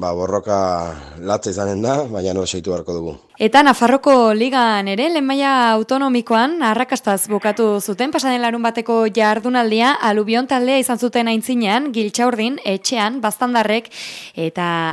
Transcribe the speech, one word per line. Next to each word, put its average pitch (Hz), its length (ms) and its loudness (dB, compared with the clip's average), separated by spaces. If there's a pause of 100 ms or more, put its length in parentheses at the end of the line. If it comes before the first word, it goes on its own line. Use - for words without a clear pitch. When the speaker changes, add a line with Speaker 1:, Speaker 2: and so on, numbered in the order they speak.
Speaker 1:
ba, 90 160 -2
borroka 98 400 -2 (640)
latza 104 320 -2
izanen 101 300 -4
da, 135 160 0 (100)
baina 95 240 -4
no 95 120 -2
seitu 92 280 -6
beharko 87 200 -6
dugu. 82 180 -6 (260)
Speaker 2:
Eta 220 240 4
Nafarroko 254 720 4
Ligan 226 560 0
ere, 226 240 -2
lehen 285 140 0
maila 277 240 0 (240)
autonomikoan, 247 800 0 (100)
arrakastaz 220 640 0
bukatu 208 520 0
zuten, 214 300 -4
pasaden 262 300 0
larun 233 240 -2
bateko 226 380 0 (100)
jardunaldia, 226 800 2 (100)
Alubion 226 480 0
taldea 262 320 2
izan 240 160 -2
zuten 233 320 0
aintzinean, 233 640 0
Giltxaurdin, 233 720 -2
etxean, 214 560 -2
Baztandarrek, 220 680 0 (560)
eta 175 180 -4 (280)